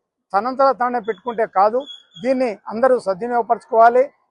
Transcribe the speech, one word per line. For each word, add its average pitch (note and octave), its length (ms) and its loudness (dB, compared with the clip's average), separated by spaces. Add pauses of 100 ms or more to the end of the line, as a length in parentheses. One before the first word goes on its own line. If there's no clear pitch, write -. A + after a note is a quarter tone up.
(340)
తనంతట C4 460 0
తానే B3 200 -2
పెట్టుకుంటే A3 460 -6
కాదు, G#3+ 400 0 (380)
దీన్ని B3+ 340 -2 (100)
అందరూ A#3+ 320 0
సద్వినియోగపరచుకోవాలి. A#3 1120 0 (200)